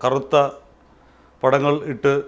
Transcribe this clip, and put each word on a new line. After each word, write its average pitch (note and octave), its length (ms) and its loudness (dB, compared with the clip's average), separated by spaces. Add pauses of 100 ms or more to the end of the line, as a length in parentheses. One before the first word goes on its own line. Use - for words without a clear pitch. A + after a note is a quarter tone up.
കറുത്ത C3+ 320 -2 (1080)
പടങ്ങൾ C#3 320 2 (180)
ഇട്ട് C#3 220 0 (140)